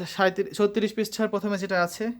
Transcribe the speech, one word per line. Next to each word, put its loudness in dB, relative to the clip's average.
সাঁইত্রিশ, 2
ছত্রিশ 2
পৃষ্ঠার -2
প্রথমে 0
যেটা -2
আছে -2